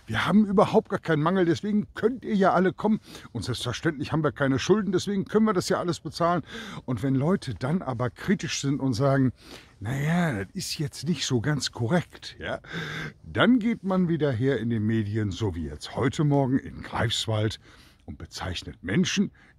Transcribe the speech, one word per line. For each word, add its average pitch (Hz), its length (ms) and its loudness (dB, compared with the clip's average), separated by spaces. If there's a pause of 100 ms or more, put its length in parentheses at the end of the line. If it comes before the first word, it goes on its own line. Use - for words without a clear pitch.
wir - 220 -2
haben 202 180 6
überhaupt 202 440 4
gar 190 100 -2
keinen 151 240 2
Mangel, 180 220 4
deswegen 202 500 0
könnt 226 280 0
ihr 220 120 -2
ja 185 180 6
alle 175 200 4
kommen. 214 260 2 (320)
Und 107 120 -6
selbstverständlich 131 680 -4
haben 156 120 0
wir 147 80 2
keine 135 280 0
Schulden, 202 320 2
deswegen 190 340 0
können 220 200 4
wir 214 80 2
das 175 140 0
ja 196 120 2
alles 175 200 -2
bezahlen. 165 280 -2 (560)
Und 113 200 -4
wenn 135 120 2
Leute 139 400 0
dann 151 260 -2
aber 123 280 -2
kritisch - 500 -2
sind 139 220 -2
und 135 100 0
sagen, 135 400 4 (480)
„Na 120 180 -4
ja, 151 460 0
das 95 100 -14
ist - 240 -8
jetzt 143 300 -6
nicht - 180 -2
so 127 140 2
ganz 131 320 -2
korrekt“, - 640 -4
ja, 98 220 -8 (640)
dann 165 360 4
geht 214 260 -2
man 185 240 2
wieder 147 240 2
her 123 260 2
in 117 100 -2
den 110 160 0
Medien, 107 460 0
so 92 240 -2
wie 82 80 -6
jetzt 73 320 -10
heute 135 300 0
Morgen 139 340 2
in - 220 -12
Greifswald, 110 800 -2 (420)
und 73 140 -14
bezeichnet - 640 -10
Menschen, 180 480 0 (280)